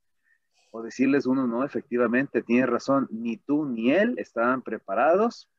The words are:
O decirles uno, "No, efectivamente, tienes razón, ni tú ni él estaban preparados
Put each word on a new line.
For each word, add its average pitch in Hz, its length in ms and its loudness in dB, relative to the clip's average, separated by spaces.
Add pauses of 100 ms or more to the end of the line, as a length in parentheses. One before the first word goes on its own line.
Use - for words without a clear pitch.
(720)
O 113 100 -12
decirles 131 460 0
uno, 131 220 0
"No, 120 160 -2
efectivamente, 123 800 -2
tienes 123 280 2
razón, 135 400 0
ni 113 260 -6
tú 147 280 -2
ni 120 260 -2
él 214 280 2
estaban 120 440 -2
preparados 147 960 0